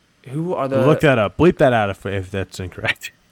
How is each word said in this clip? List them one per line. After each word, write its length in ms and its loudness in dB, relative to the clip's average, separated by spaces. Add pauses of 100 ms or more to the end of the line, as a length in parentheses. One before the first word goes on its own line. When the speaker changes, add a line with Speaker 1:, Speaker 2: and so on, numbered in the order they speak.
(300)
Speaker 1:
Who 240 -6
are 140 -4
the 180 0
Speaker 2:
Look 140 2
that 180 2
up. 180 -2
Bleep 220 2
that 140 4
out 180 0
if, 160 -10
if 240 -6
that's 300 -8
incorrect. 520 -8 (200)